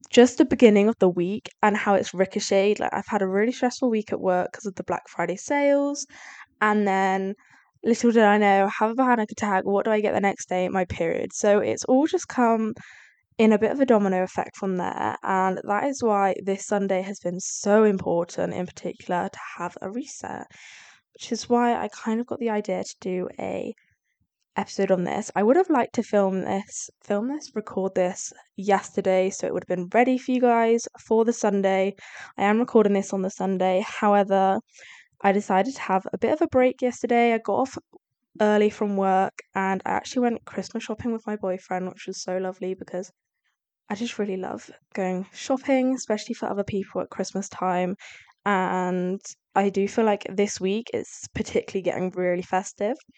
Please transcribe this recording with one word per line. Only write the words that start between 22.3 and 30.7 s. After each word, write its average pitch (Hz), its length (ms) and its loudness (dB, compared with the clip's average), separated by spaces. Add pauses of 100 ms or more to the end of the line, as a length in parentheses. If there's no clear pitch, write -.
the 233 120 -2
idea 202 340 -4
to - 160 -14
do 180 260 -4 (100)
a - 360 -6 (800)
episode 196 340 -2
on 180 140 2
this. 202 320 -4
I 190 80 2
would 247 140 6
have 370 120 4
liked 262 260 0
to 233 80 0
film 190 360 2
this, - 500 -6 (140)
film 208 240 -2
this, 294 260 -10
record 190 420 -6
this 185 360 -2 (240)
yesterday, 190 760 0
so - 160 -6
it - 80 -4
would 180 140 -6
have 180 100 -2
been 180 160 -6
ready 247 240 4
for 254 140 -6
you 254 80 0
guys 233 480 2 (180)